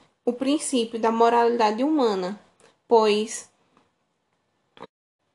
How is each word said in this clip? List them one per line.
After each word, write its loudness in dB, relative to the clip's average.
o -2
princípio -2
da 0
moralidade 2
humana, -2
pois 0